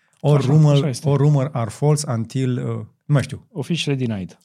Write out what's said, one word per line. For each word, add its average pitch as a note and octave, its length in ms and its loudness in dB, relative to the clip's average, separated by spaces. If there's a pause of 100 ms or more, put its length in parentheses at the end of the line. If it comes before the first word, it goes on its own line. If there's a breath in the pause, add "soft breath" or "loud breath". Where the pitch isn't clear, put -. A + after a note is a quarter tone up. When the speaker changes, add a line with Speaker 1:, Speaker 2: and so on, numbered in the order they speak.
(200 loud breath)
Speaker 1:
All D3 160 4
Speaker 2:
Așa, C3+ 100 0
Speaker 1:
rumor, D3 280 6
Speaker 2:
așa C#3+ 140 2
este. B2+ 200 -4
Speaker 1:
all C#3+ 80 2
rumor C#3+ 360 2
are A#2 180 -4
false D3 400 0
until... B2 480 -4
Uh, C3+ 60 -6 (400)
nu D3 100 0
mai C#3 80 2
știu. - 300 -14
Speaker 2:
Officially C#3 540 -4
denied. G2 380 -8